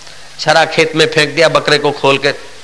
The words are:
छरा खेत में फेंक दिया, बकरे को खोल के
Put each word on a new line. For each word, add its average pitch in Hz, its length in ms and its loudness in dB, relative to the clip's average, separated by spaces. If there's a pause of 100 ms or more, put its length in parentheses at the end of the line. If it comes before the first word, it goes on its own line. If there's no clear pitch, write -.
(400)
छरा 156 240 2
खेत 156 320 0
में 156 100 4
फेंक 147 280 0
दिया, 160 140 4
बकरे 147 300 2
को 147 120 0
खोल 139 280 0
के 135 160 -2 (300)